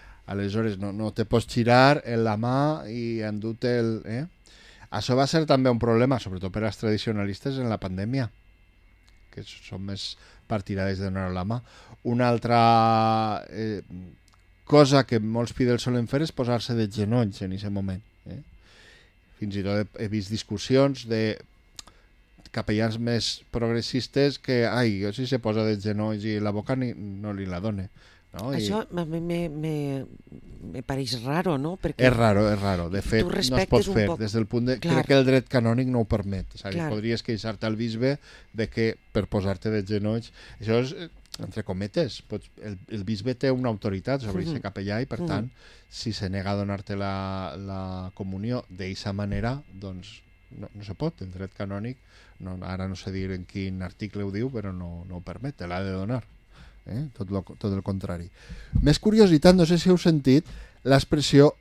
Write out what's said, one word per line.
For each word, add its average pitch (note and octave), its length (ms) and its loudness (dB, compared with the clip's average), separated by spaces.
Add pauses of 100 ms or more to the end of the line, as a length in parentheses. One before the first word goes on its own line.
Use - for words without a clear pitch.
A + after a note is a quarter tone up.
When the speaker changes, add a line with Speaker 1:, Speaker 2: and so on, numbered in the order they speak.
(260)
Speaker 1:
Aleshores, G2+ 520 -2
no, G2+ 140 -6
no G#2+ 200 -6
te A2 120 -2
pots A2+ 220 0
girar B2+ 580 6
en A#2 200 0
la A2 120 2
mà C#3 540 0
i A#2 320 -4
endur-te A2+ 560 -2
el, A2+ 140 2 (120)
eh? A#2 200 -6 (640)
Això A#2 240 -2
va C#3 140 4
ser D#3+ 180 2
també C3 240 4
un A#2 80 4
problema, A#2+ 400 4
sobretot F#2 320 -8
per G#2+ 140 -2
als A2 160 -4
tradicionalistes, G#2+ 800 -2
en B2 80 -2
la G#2 100 0
pandèmia, G#2 520 -4 (1000)
que - 140 -14
s-, - 240 -20
són G2 160 -10
més G2 320 -10 (320)
partidaris G2 500 -2
de G2 120 -4
donar F#2+ 200 -4
la F#2 140 -4
mà. A2+ 160 -4 (440)
Una B2 260 2
altra, A2+ 1200 4
eh, G#2+ 320 -6 (840)
cosa C#3+ 400 8
que A#2+ 160 2
molts A2+ 320 -2
fidels B2 320 2
solen B2 240 0
fer C#3+ 160 0
és D#3 80 -6
posar-se A#2+ 420 -2
de A2+ 140 2
genolls G#2 560 0
en F#2 80 -6
eixe G2 160 -8
moment, G2 320 -4 (320)
eh? C3+ 80 -12 (1000)
Fins G2+ 180 -6
i G2+ 60 -2
tot G2 140 -2
he, G#2 280 -4
he G#2 40 -4
vist G#2 240 -4
discussions B2+ 760 0
de A2 300 0 (1120)
capellans A2 480 0
més A#2 520 -2
progressistes A#2+ 920 0
que, B2 260 2
ai, G#2+ 360 2
jo G#2 100 -2
si B2+ 160 -6
se B2+ 100 0
posa A2 280 0
de A2 140 2
genolls G#2+ 440 -2
i G#2+ 160 -2
la G#2 100 0
boca G#2 260 -2
ni, B2+ 180 -2
no G2+ 420 -8
li G2 100 -6
la F2+ 140 -6
done, G2 280 -4 (440)
no? G2 200 -8
I - 60 -2
Speaker 2:
Això G#3 240 -2
a E3+ 220 -6
mi D#3+ 160 -4
me, E3+ 180 -4 (100)
me, D3+ 260 -4 (1000)
me F#2+ 100 -10
pareix C3 400 -4
raro, D#3 360 0
no? D#3+ 180 -4
Perquè C3+ 320 2
Speaker 1:
És B2+ 80 6
raro, G#2+ 320 6
és G#2 100 2
raro. F#2+ 320 0
De G2 120 -2
Speaker 2:
tu - 80 -6
Speaker 1:
fet, A2 160 4
no F3 60 -4
es - 40 -2
Speaker 2:
respectes E3+ 340 2
Speaker 1:
pot F#3+ 220 4
Speaker 2:
un A#2 60 2
Speaker 1:
fer. G#2 100 4
Speaker 2:
poc E3+ 140 -2
Speaker 1:
Des G#2 120 -4
del A2+ 120 2
punt A#2+ 220 0
de, B2+ 120 0
Speaker 2:
Clar. E3+ 180 2
Speaker 1:
crec C3 140 2
que C#3 80 8
el C3 80 6
dret C3 200 4
canònic B2 440 2
no A#2+ 100 2
ho G#2 60 -4
permet. G2 460 -2
És - 100 -14
a G2 80 -6
dir, B2 80 -2
Speaker 2:
Clar. D#3 120 -2
Speaker 1:
podries A2 300 -2
queixar-te A2 460 -4
al A2 80 -2
bisbe A#2 400 0 (360)
de G#2+ 160 -2
que A2+ 220 0 (220)
per G2+ 160 0
posar-te G2 420 -2
de G#2+ 160 0
genolls... G#2+ 460 -2 (260)
Això A2 240 2
és, C3 100 -4
eh, E3+ 160 -12 (300)
entre G#2 240 -8
cometes, G2+ 640 -4
pots, G#2+ 220 -10 (160)
el, G#2 140 -10 (120)
el G#2+ 140 -6
bisbe A2 320 -4
té C3+ 160 2
una B2+ 180 0
autoritat A2 540 -4
sobre F#2+ 180 -4
Speaker 2:
Mhm. D#3 140 -4
Speaker 1:
aquest - 80 -8
capellà G2+ 380 -4
i, C3+ 40 -6
per A#2 140 -8
Speaker 2:
Mhm. E3+ 80 -4
Speaker 1:
tant, G#2+ 220 -4 (380)
si - 240 -6
se G2+ 160 -6
nega F#2+ 240 -4
a G2+ 40 0
donar-te G2+ 400 -4
la, F#2+ 600 -6
la F#2+ 580 -8
comunió G2+ 540 -6
d'eixa F#2+ 440 -8
manera, G#2 500 -4 (100)
doncs F#2+ 500 -14 (280)
no, - 240 -14
no G#2 100 -14
se G2 100 -10
pot. D#3 280 -6
El F#2+ 100 -10
dret F#2+ 240 -10
canònic, G#2 400 -6 (440)
no, F#2 220 -8
ara F#2 260 -6
no F#2+ 80 -4
sé - 140 -10
dir F#2+ 220 -4
en F#2 140 -8
quin F#2+ 360 -6
article G2+ 400 -8
ho G2+ 80 -4
diu, A2+ 200 -4
però G#2 220 -6
no, F2 360 -10
no F2+ 80 -10
ho F2 60 -10
permet, G2+ 340 -10
te F2 100 -10
l'ha F2 160 -4
de G2 100 -4
donar. G2+ 320 -4 (600)
Eh? A#2+ 160 -6 (100)
Tot F#2+ 180 -8
lo, G2 120 -2
tot - 300 -6
el F#2+ 100 -2
contrari. F2+ 480 -6 (500)
Més D3 180 6
curiositat, F#3 560 8
no F3 120 6
sé F3 120 4
si F#3 120 4
heu F3+ 80 8
sentit D3+ 480 6 (380)
l'expressió C#3 640 6 (100)